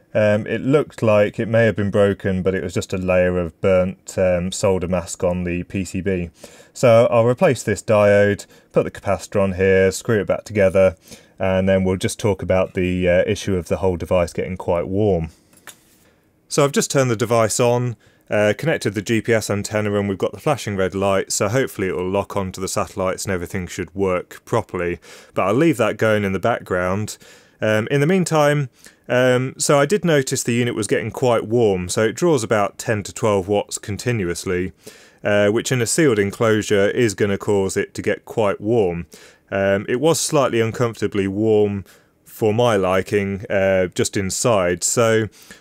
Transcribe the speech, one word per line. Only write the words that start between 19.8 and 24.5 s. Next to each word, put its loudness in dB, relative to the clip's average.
and -2
we've -2
got -2
the -16
flashing -4
red -2
light, 0
so -2
hopefully -2
it -4
will -4
lock -2
onto -6
the -6
satellites -4
and -4
everything -6
should -10
work -4
properly. -4